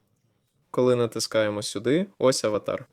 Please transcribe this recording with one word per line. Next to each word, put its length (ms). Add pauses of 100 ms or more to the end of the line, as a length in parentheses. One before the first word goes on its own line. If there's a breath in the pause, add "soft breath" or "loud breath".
(720)
Коли 260
натискаємо 680
сюди, 440 (120)
ось 260
аватар. 480